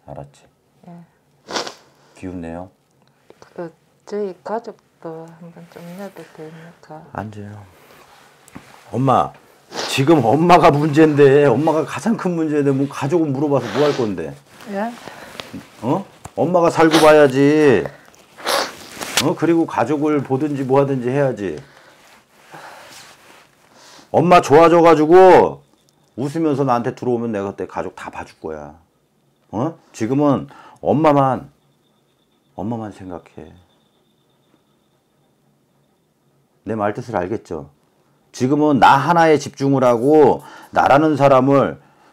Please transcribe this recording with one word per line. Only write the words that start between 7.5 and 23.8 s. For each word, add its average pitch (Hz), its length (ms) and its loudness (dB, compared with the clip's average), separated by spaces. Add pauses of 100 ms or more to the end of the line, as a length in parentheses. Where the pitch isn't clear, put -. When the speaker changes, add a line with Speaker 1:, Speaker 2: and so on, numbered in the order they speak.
Speaker 1:
엄마, 117 420 -2 (560)
지금 139 360 0
엄마가 160 480 4
문제인데, 147 760 4
엄마가 151 380 0
가장 202 320 -6
큰 180 180 -4
문제인데 147 380 -2
뭐 135 160 -2
가족은 147 440 -4
물어봐서 131 460 -4
뭐 147 80 2
할 143 100 -2
건데? 90 380 -6 (360)
Speaker 2:
예? 208 220 -8 (880)
Speaker 1:
어? 160 220 -4 (320)
엄마가 170 340 0
살고 160 280 2
봐야지. 147 840 4 (1400)
어? 165 120 -2
그리고 165 300 0
가족을 143 560 -2
보든지 135 420 -6
뭐 131 160 0
하든지 131 280 -2
해야지. 110 520 -4 (2500)